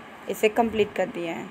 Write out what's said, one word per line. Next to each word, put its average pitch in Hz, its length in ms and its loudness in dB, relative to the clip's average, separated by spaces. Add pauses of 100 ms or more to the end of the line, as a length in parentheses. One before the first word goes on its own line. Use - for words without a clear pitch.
(300)
इसे 208 200 4
कंप्लीट 214 420 2
कर 185 160 0
दिया 170 260 -4
है। 190 160 -8